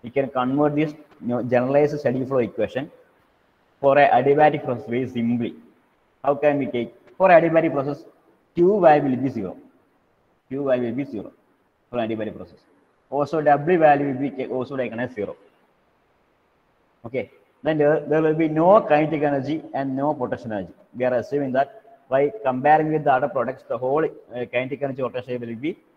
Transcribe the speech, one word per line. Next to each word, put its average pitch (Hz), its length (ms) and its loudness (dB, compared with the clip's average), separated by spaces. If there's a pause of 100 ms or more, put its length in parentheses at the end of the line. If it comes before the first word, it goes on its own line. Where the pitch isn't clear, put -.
We 117 80 -14
can 135 180 -2
convert 139 460 0
this, 151 180 -2 (300)
you 104 60 -8
know, 120 140 -2
generalized 139 560 0
steady 131 280 -2
flow 131 220 0
equation 127 420 -6 (880)
for 139 160 4
a 143 100 6 (100)
adiabatic 143 500 4
process 120 200 -6
very 120 220 -4
simply. 117 460 -2 (680)
How 143 120 2
can 143 240 2
we 131 80 -2
take? 120 260 -4 (240)
For 185 140 2
adiabatic 165 420 6
process, 139 320 -4 (500)
Q 185 280 4
value 147 280 6
will 123 120 -2
be 135 80 -2
zero. 101 260 -8 (920)
Q 139 140 -8
value 127 240 0
will 117 80 -6
be 139 80 -6
zero 107 280 -12 (560)
for 120 100 -6
adiabatic 110 380 -6
process. - 220 -20 (500)
Also, 143 320 -2
W 147 380 2
value 143 300 4
will 131 120 -6
be 139 100 -4
ta-, 127 220 -10
also 127 240 -6
taken 117 240 -6
as 123 140 -8
zero. 101 200 -8 (1700)
Okay. 120 240 -6 (320)
Then 156 160 0
there, 147 220 4
there 151 200 0
will 156 140 2
be 160 140 0
no 170 340 6
kinetic 151 400 0
energy 143 400 -2 (100)
and 135 240 -4
no 143 160 -2
potential 123 400 -6
energy. 95 220 -8 (200)
We 127 120 -4
are 127 80 0
assuming 131 380 -4
that 135 280 -2 (300)
by 139 200 2 (140)
comparing 147 480 2
with 151 120 -2
the 143 80 2
other 135 160 0
products, 131 380 -6
the 120 120 -6
whole, 135 260 -2
uh, - 480 -10
kinetic 127 300 -4
energy 139 180 -8
potential 123 380 -6
will 117 160 -10
be 147 240 -8 (180)